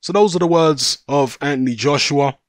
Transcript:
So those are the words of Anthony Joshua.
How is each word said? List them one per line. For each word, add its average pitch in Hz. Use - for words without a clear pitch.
So -
those 202
are 175
the 170
words 160
of 135
Anthony 131
Joshua. 139